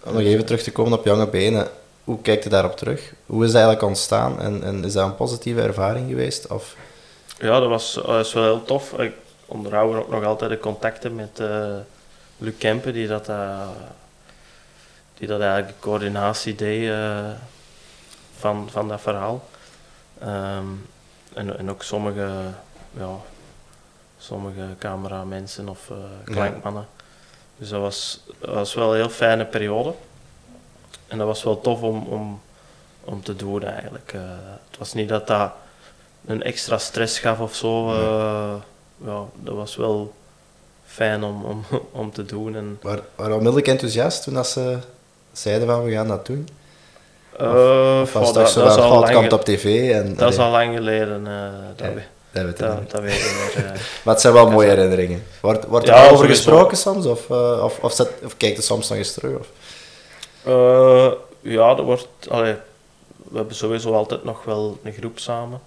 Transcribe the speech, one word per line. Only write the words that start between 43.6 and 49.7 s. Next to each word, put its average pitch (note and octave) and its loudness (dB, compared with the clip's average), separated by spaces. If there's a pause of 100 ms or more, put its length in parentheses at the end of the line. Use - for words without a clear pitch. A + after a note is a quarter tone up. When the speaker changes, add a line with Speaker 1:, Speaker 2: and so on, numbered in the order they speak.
Speaker 1:
enthousiast C3 -2
toen C3+ -10
dat B2+ -2
ze B2+ -4 (540)
zeiden A2 -2
van: A#2+ 0
"We A#2 -2
gaan A2 -2
dat G2+ -6
doen"? D3 -8 (880)
Speaker 2:
Eh, C3 4
Speaker 1:
Of, - 2
of B2+ -2
was - 2
Speaker 2:
goh, - -
Speaker 1:
het A#2 4
toch A2+ 6
Speaker 2:
dat, A2 8
Speaker 1:
zo A#2 2
Speaker 2:
dat A2+ 8
is G#2+ 10
Speaker 1:
van: A#2+ 8
Speaker 2:
al A#2+ 8
Speaker 1:
"God, A#2+ 10
Speaker 2:
lang A2+ 6
Speaker 1:
het B2 6 (140)
komt A2 2
Speaker 2:
ge-, - -2
Speaker 1:
op G2 0
T - -4
V A#2 2